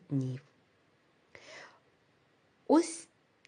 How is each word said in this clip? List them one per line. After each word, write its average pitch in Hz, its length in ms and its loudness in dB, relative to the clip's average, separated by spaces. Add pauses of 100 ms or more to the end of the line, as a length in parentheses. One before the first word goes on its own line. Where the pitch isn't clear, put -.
днів. 131 320 -2 (2250)
Ось - 400 4 (400)